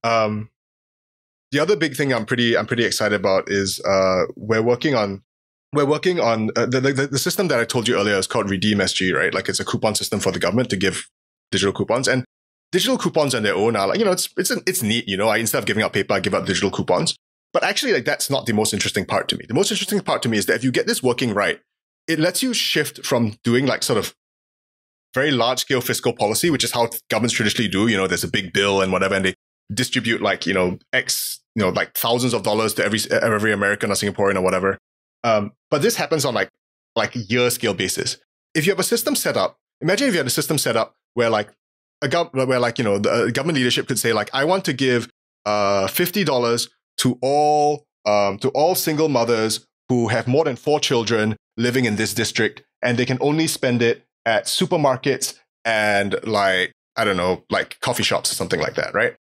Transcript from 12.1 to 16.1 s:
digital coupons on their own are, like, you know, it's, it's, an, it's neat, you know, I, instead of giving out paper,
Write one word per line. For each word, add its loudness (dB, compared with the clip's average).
digital 0
coupons 0
on 0
their 2
own 2
are, 0
like, 0
you 2
know, 2
it's, -2
it's, -2
an, -4
it's -2
neat, -2
you -2
know, 0
I, 2
instead 0
of -2
giving 0
out -2
paper, 0